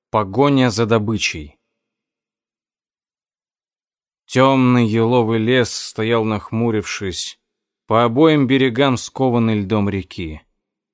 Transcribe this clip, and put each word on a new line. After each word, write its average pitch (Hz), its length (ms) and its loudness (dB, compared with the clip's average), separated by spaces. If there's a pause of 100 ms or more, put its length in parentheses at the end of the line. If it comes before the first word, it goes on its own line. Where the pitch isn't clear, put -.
(100)
Погоня 127 640 2
за 110 120 0
добычей. 104 760 -4 (2750)
Темный 127 580 2
еловый 113 540 2
лес 117 340 0
стоял, 110 520 -2
нахмурившись, 107 1120 -4 (480)
по 113 160 2
обоим 139 460 4
берегам 131 480 2
скованной 117 640 0
льдом 101 280 -2
реки. 90 540 -8 (520)